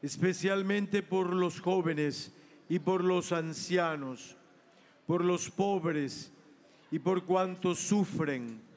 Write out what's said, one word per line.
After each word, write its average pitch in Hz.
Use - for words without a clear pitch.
especialmente 196
por 185
los 180
jóvenes 160
y 170
por 180
los 180
ancianos, 160
por 170
los 175
pobres 165
y 156
por 185
cuantos 185
sufren 143